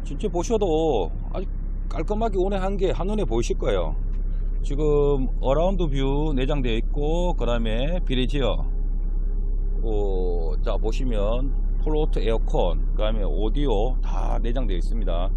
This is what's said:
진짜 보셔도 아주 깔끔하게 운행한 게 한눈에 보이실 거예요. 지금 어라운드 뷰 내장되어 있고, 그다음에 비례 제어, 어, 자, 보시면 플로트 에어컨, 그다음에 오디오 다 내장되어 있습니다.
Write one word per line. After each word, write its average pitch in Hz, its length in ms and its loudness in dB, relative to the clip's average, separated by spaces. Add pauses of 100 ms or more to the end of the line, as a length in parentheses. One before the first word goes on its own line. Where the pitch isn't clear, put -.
진짜 - 240 -6
보셔도 165 840 0 (200)
아주 - 140 -6 (420)
깔끔하게 208 520 -2
운행한 190 380 0
게 175 120 0
한눈에 190 360 0
보이실 110 340 0
거예요. 92 360 0 (680)
지금 143 640 2 (120)
어라운드 165 460 2
뷰 139 500 0
내장되어 131 420 0
있고, 143 560 0
그다음에 117 760 0
비례 127 180 2
제어, 120 260 0 (1300)
어, 90 680 0 (120)
자, 107 140 0
보시면 120 920 0 (140)
플로트 151 360 2
에어컨, 101 640 2 (100)
그다음에 107 280 0
오디오 107 760 2
다 110 400 0
내장되어 117 360 0
있습니다. 90 600 0